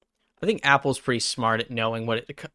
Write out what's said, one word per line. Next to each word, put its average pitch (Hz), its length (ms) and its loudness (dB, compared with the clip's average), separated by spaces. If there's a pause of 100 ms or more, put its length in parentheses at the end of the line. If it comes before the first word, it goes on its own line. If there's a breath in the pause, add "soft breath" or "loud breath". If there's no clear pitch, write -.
(420)
I 165 40 -4
think 208 180 0
Apple's 139 360 4
pretty 120 200 0
smart 113 400 0
at 117 120 -6
knowing 113 340 -2
what 113 140 0
it, - 360 -12